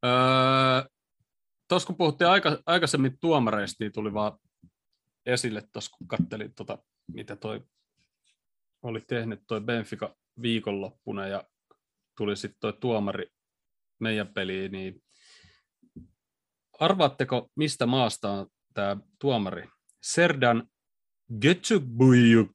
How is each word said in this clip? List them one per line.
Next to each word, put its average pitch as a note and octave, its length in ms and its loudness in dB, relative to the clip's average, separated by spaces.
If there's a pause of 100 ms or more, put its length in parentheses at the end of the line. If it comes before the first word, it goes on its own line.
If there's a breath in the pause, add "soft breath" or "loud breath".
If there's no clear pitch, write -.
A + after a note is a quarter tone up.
Öö, B2 60 2 (1600)
tos F3+ 180 0
kun F#3 100 -8
puhuttiin E3+ 320 2
aika-, F3 380 2
aikaisemmin D#3 540 0
tuomareista, A2 640 0
niin G#2 80 -8
tuli G#2+ 220 -8
vaan G#2 240 -4 (880)
esille A#2+ 360 -4 (100)
tos, - 160 -12
kun - 200 -20
kattelin G#2+ 460 -6
tota, - 240 -12 (340)
mitä G#2 240 -14
toi A2 240 -10 (1200)
oli A2+ 180 -10
tehnyt A2+ 460 -8
toi A2 140 -4
Benfica A2 560 -8 (260)
viikonloppuna, G2+ 840 -6
ja G2 180 -8 (720)
tuli G#2 200 -4
sit G2+ 240 -12
toi G#2+ 120 -4
tuomari G#2 540 -4 (760)
meidän G#2+ 340 -4
peliin, F#2+ 380 -6
niin F#2+ 300 -12 (1800 soft breath)
arvaatteko, D3 760 0
mistä D3 300 -2
maasta A#2+ 440 0
on G2 160 -8 (280)
tää G2+ 220 -4 (240)
tuomari? G2 480 -4 (340)
Serdan B2+ 680 0 (760)
Götsubujuk. B2 1120 6